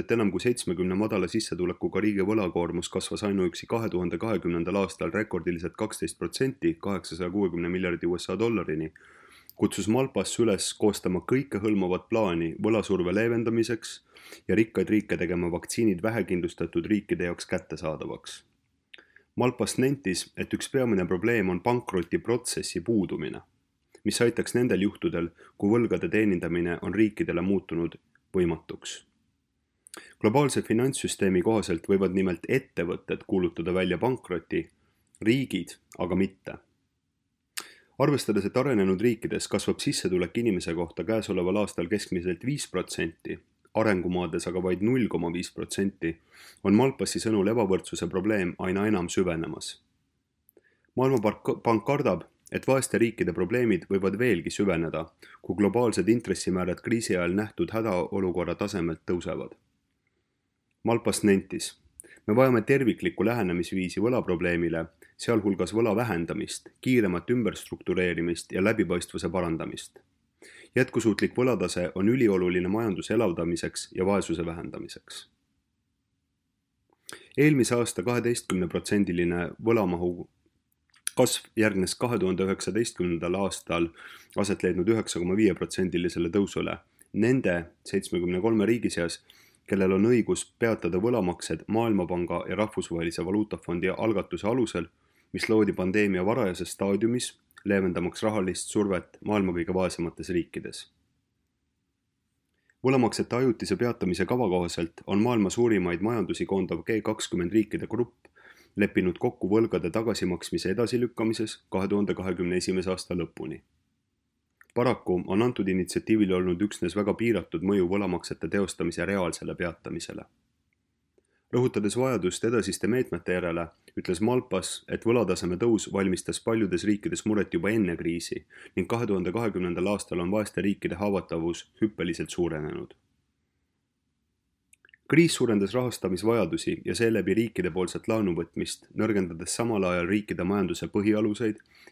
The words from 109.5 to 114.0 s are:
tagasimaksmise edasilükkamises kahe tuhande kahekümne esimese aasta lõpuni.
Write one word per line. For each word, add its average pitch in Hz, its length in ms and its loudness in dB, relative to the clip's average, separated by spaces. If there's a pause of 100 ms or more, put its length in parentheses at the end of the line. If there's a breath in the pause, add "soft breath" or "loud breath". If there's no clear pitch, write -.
tagasimaksmise 90 840 -2
edasilükkamises 113 800 0 (200)
kahe 98 160 0
tuhande 101 260 0
kahekümne 90 460 -2
esimese 92 320 -2
aasta 92 240 -6
lõpuni. 80 460 -8 (1120)